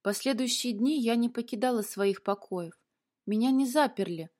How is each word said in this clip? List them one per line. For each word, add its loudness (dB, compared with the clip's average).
Последующие -2
дни 0
я 2
не 2
покидала -2
своих -2
покоев. -4
Меня 2
не 4
заперли 0